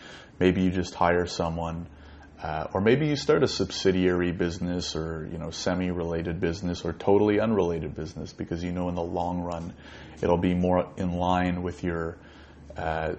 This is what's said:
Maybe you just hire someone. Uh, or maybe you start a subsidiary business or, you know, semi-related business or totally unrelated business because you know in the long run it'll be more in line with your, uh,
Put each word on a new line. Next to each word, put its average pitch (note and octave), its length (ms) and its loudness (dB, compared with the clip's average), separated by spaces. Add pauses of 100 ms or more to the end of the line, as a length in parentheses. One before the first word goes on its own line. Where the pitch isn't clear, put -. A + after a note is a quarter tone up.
(400)
Maybe F#2 220 6
you F2+ 100 4
just F2+ 220 -2
hire F2 320 4
someone. E2 600 -4 (560)
Uh, D#2 300 -4
or F#2+ 80 2
maybe C3 260 4
you D3 80 2
start D3 300 4
a A2+ 40 6
subsidiary F2+ 840 2
business F2 640 -2
or, D#2+ 340 -6
you E2+ 80 -10
know, D#2+ 120 -8
semi-related F2 920 -2
business F2 440 -2
or E2+ 80 -2
totally G#2 460 4
unrelated E2+ 560 0
business D#2+ 380 -10
because F2 320 -6
you F2+ 80 -4
know F2+ 160 -2
in F2 80 -4
the E2+ 60 -2
long F2 380 -2
run F2 320 -6 (480)
it'll F2 160 4
be F2+ 180 4
more F2+ 420 4
in F#2 160 -2
line F2+ 500 2
with F2 220 -4
your, E2 340 -2 (580)
uh, D#2+ 420 -2